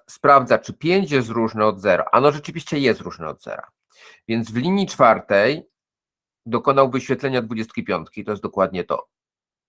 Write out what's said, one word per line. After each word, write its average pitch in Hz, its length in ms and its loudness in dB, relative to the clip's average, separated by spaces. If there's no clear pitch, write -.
sprawdza, 127 520 4
czy - 140 -14
pięć 180 380 -2
jest 127 180 0
różne 113 380 -2
od 101 140 -2
zera, 92 320 2
a 117 80 6
no 143 120 4
rzeczywiście 151 460 -8
jest 123 220 0
różne 85 280 -12
od - 140 -14
zera, - 280 -14
więc 113 220 -4
w 110 60 -6
linii 185 300 0
czwartej 113 760 2
dokonał 131 440 2
wyświetlenia 131 520 -2
dwudziestki 110 420 -8
piątki, 95 400 -8
to 110 60 -8
jest 104 120 -8
dokładnie 92 420 -2
to. - 240 -6